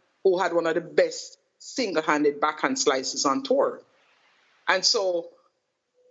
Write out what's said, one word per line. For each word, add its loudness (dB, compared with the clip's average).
who 4
had 0
one 0
of 0
the 0
best 0
single-handed 0
backhand 0
slices -2
on 0
tour. 0
And 2
so 0